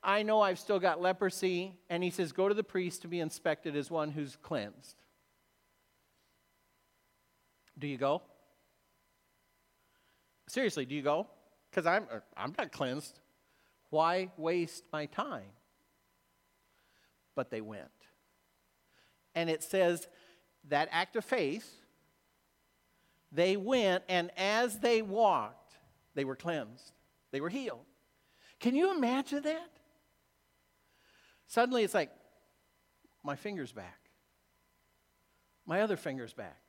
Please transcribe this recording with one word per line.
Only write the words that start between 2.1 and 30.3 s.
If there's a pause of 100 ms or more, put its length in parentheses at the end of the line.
"Go
to
the
priest
to
be
inspected
as
one
who's
cleansed." (2750)
Do
you
go? (2250)
Seriously,
do
you
go? (440)
'Cause
I'm, (280)
I'm
not
cleansed. (720)
Why
waste
my
time? (1800)
But
they
went. (1400)
And
it
says (580)
that
act
of
faith, (1500)
they
went,
and
as
they
walked, (360)
they
were
cleansed. (380)
They
were
healed. (720)
Can
you
imagine
that? (1800)